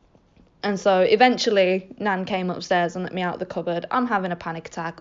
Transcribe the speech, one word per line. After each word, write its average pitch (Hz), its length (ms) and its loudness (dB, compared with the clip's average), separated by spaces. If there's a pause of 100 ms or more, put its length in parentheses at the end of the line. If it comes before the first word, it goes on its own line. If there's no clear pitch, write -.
(640)
and 202 160 0
so 190 220 4
eventually 196 880 4 (100)
Nan 190 260 -2
came 185 260 -2
upstairs 175 440 -2
and 185 100 -6
let - 80 -10
me 185 100 -4
out 180 120 -2
of - 60 -8
the 185 60 -8
cupboard. 175 440 -6
I'm 254 160 0
having 196 240 -2
a 175 60 -6
panic 165 320 -10
attack, 170 320 -10